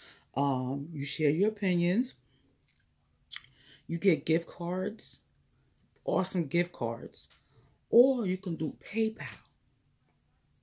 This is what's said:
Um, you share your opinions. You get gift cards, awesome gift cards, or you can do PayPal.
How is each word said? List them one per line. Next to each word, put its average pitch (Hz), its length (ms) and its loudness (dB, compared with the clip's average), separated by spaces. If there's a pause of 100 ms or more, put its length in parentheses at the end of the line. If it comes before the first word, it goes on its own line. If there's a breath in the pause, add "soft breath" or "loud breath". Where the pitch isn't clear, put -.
(360 loud breath)
Um, 139 560 -2
you 147 120 -6
share 147 280 0
your 185 180 2
opinions. 185 640 2 (1700 loud breath)
You 165 100 -4
get 165 300 2
gift 160 180 2
cards, 185 760 -8 (840)
awesome 175 420 0
gift 170 280 -2
cards, - 540 -6 (600 soft breath)
or 247 380 6
you 185 100 0
can 180 180 -6
do - 200 -4 (100)
PayPal. 220 540 -4 (1200)